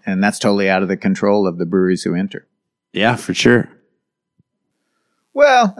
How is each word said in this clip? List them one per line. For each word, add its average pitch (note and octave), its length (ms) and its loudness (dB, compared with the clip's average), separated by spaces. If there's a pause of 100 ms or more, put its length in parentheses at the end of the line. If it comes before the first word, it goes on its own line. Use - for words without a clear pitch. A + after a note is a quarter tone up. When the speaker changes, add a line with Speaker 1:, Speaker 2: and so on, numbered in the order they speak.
Speaker 1:
and G2 180 -4
that's G2+ 140 -2
totally G2+ 320 0
out F#2 140 0
of F#2 40 -4
the F#2+ 80 -2
control G2+ 520 0
of F2 100 -6
the F2 80 -4
breweries F#2 380 0
who F2+ 100 -4
enter. F#2+ 320 -8 (480)
Speaker 2:
Yeah, A2+ 220 0
for - 180 -8
sure. A#2+ 360 2 (1600)
Speaker 1:
Well, B3+ 460 4